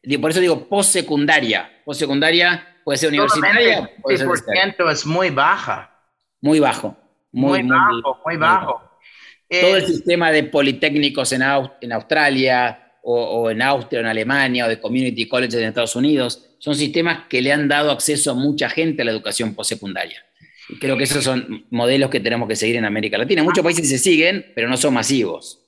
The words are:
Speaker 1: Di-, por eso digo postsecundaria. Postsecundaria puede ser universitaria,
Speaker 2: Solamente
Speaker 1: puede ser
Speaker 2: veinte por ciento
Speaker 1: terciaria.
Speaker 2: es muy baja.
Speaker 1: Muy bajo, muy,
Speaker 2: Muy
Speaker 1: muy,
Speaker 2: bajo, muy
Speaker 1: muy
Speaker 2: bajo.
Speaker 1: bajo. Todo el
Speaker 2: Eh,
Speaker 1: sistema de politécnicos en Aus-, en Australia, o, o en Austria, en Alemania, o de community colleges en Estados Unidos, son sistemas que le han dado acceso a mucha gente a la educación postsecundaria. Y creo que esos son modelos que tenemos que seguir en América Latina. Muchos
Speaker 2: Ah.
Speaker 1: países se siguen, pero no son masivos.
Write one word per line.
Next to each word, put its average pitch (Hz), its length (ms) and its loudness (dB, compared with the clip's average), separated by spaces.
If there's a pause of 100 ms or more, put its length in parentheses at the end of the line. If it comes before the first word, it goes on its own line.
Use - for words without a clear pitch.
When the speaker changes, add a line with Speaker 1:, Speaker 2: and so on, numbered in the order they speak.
Speaker 1:
Di-, 139 140 -2
por 147 140 0
eso 175 100 2
digo 170 260 2
postsecundaria. 147 1040 0 (140)
Postsecundaria 160 960 0
puede 143 140 -2
ser 156 140 0
universitaria, 196 640 2
Speaker 2:
Solamente - 280 -8
Speaker 1:
puede 135 140 0
ser 175 100 0
Speaker 2:
veinte 170 180 -2
por 202 100 -4
ciento 190 220 0 (100)
Speaker 1:
terciaria. 156 80 2
Speaker 2:
es - 120 -6
muy 175 240 0
baja. 139 600 0 (500)
Speaker 1:
Muy 151 200 2
bajo, 117 360 0 (360)
muy, 139 300 0
Speaker 2:
Muy - 20 -
Speaker 1:
muy, 127 120 2
Speaker 2:
bajo, 135 480 0
muy 165 100 -4
Speaker 1:
muy - 40 -6
Speaker 2:
bajo. 170 280 2
Speaker 1:
bajo. - 320 -10 (520)
Todo 180 260 4
el 185 60 2
Speaker 2:
Eh, 185 40 -2
Speaker 1:
sistema 170 460 2
de 151 120 2
politécnicos 143 880 0
en 131 100 -2
Aus-, 135 300 0 (100)
en 120 100 -10
Australia, 131 880 0 (200)
o, 120 200 0
o 113 280 -2
en 110 100 -4
Austria, 131 400 0
en 113 60 -2
Alemania, 123 580 0
o 117 40 0
de 113 120 -2
community 117 480 -2
colleges 123 280 -2
en 113 120 0
Estados 113 280 -2
Unidos, 131 500 0 (120)
son 147 160 -4
sistemas 160 540 -2
que 127 140 -2
le 139 100 2
han 147 160 0
dado 147 220 2
acceso 143 400 -2
a 123 40 -2
mucha 135 360 -2
gente 160 320 -2
a - 20 -2
la 117 60 -2
educación 107 440 -4
postsecundaria. 101 680 -8 (440)
Y - 120 -16
creo 135 160 -2
que 135 80 0
esos 135 180 -2
son 127 480 -4
modelos 127 400 2
que 131 80 -2
tenemos 117 300 -2
que 110 80 -2
seguir 110 180 0
en 117 100 -2
América 104 320 -4
Latina. 151 280 2
Muchos 175 180 2
Speaker 2:
Ah. - 20 0
Speaker 1:
países 165 240 0
se 135 100 0
siguen, 170 560 2
pero 117 140 -2
no 127 80 0
son 139 180 0
masivos. 110 720 -2